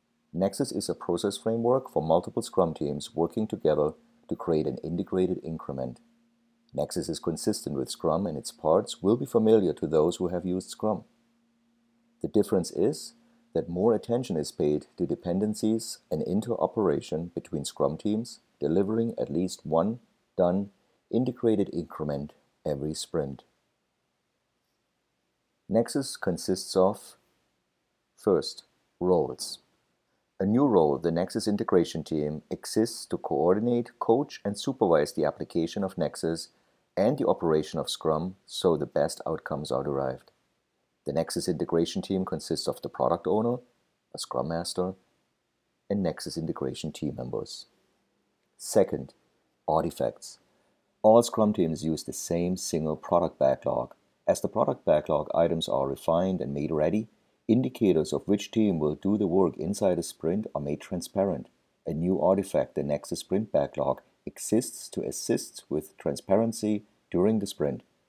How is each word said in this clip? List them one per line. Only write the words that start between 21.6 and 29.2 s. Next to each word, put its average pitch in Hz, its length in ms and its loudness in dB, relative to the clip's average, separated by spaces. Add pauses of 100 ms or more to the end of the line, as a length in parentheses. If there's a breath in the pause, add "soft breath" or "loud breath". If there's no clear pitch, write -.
increment 73 580 -6 (320)
every 76 300 -4
sprint. 69 480 -6 (2250)
Nexus 117 480 0
consists - 580 -4
of, 95 420 2 (1000)
first, - 480 0 (340)
roles. 85 600 0 (840)